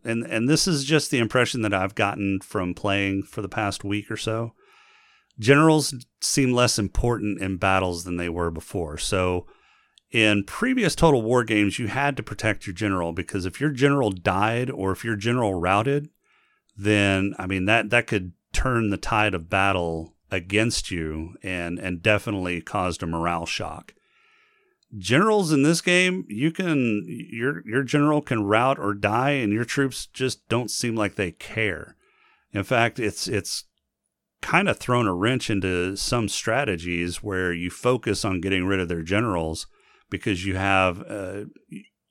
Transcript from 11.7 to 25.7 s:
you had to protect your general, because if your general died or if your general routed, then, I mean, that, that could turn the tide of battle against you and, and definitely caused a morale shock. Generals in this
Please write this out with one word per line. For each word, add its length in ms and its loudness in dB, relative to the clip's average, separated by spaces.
you 100 -4
had 300 -2
to 60 -6
protect 420 -4
your 80 -8
general, 380 -2
because 340 -4
if 140 -8
your 120 0
general 380 4
died 600 0
or 220 -2
if 120 -6
your 120 -2
general 380 0
routed, 560 2
then, 640 2
I 80 -6
mean, 200 -2
that, 240 2
that 180 2
could 240 -2
turn 360 0
the 80 0
tide 360 0
of 160 -6
battle 680 0
against 600 -2
you 520 -6
and, 340 -6
and 240 -6
definitely 600 0
caused 420 -4
a 40 -4
morale 380 -2
shock. 480 -8
Generals 540 2
in 120 4
this 180 4